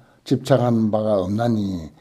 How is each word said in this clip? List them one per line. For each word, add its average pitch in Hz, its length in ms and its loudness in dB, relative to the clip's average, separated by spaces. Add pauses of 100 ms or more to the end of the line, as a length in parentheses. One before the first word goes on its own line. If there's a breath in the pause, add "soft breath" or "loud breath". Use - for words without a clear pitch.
(240 soft breath)
집착하는 120 680 2
바가 107 320 0
없나니 101 680 -2 (100)